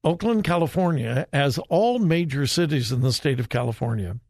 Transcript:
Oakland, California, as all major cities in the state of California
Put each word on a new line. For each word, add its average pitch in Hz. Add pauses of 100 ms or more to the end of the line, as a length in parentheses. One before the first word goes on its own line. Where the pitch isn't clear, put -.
Oakland, 202
California, 156
as 139 (120)
all 233
major 160
cities 143
in 127
the 131
state 131
of 117
California 117 (120)